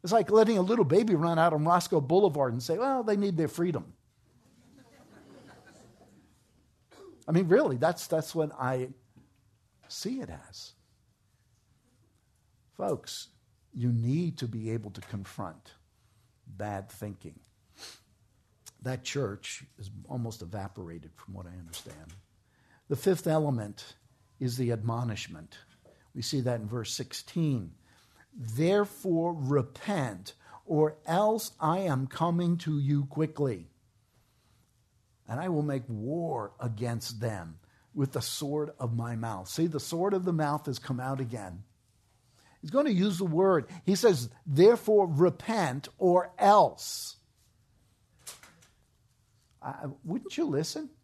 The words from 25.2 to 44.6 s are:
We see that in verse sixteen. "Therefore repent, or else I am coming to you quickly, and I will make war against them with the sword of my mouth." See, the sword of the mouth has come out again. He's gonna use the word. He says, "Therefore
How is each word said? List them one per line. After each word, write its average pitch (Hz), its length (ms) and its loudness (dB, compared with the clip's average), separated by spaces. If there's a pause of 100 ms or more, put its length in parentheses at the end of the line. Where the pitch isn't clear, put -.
We 123 80 -8
see 135 200 -2
that 120 200 -2
in 104 60 -8
verse 113 260 -6
sixteen. 131 800 -4 (600)
"Therefore 170 1000 0
repent, 135 1040 -2 (300)
or 151 320 2 (100)
else 214 520 2
I 160 200 2
am 135 260 0
coming 170 540 0
to 160 180 -2
you 143 280 2
quickly, 139 680 -2 (1600)
and 117 120 -6
I 180 100 -6
will 151 140 0
make 139 240 -2
war 123 720 -6
against 117 600 -6
them 90 380 -6 (340)
with 139 180 -2
the 131 100 -4
sword 147 560 -4
of 120 160 -4
my 117 220 -4
mouth." 110 320 -8
See, 165 200 0
the 151 120 -2
sword 180 340 -2
of 185 120 -2
the 175 80 0
mouth 147 320 0
has 135 140 -4
come 127 200 -4
out 135 220 -4
again. 104 420 -8 (960)
He's 156 100 -10
gonna 285 180 2
use 190 300 2
the 190 60 0
word. 170 440 4 (160)
He 196 100 4
says, 165 340 4 (160)
"Therefore 202 600 6